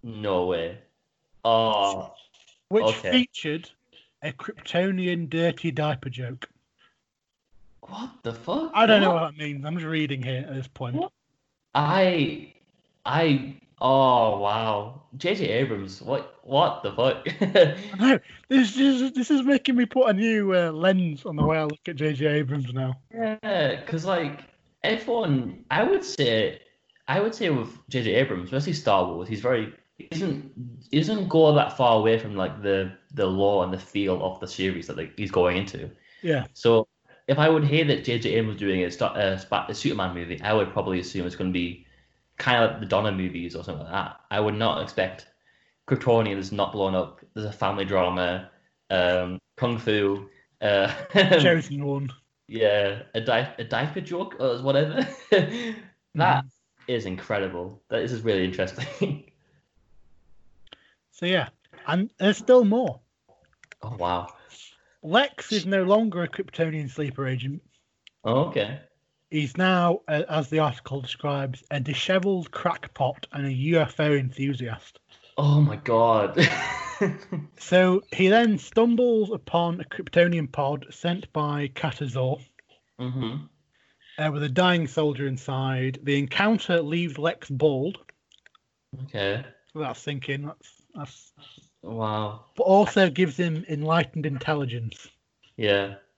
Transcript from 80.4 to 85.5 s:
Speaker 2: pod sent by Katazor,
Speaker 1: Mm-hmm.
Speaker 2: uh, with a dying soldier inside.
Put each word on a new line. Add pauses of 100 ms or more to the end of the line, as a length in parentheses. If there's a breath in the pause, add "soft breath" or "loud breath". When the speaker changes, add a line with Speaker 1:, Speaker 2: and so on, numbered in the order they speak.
Speaker 2:
pod
sent
by
Katazor, (600)
Speaker 1:
Mm-hmm. (760 soft breath)
Speaker 2:
uh,
with
a
dying
soldier
inside.